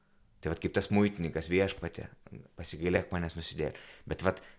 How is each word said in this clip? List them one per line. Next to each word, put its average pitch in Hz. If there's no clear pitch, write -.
tai 80
vat -
kaip -
tas -
muitininkas, 101
„Viešpatie, 92
pasigailėk 87
manęs 85
nusidėjėlio.“ 80
Bet 76
vat 92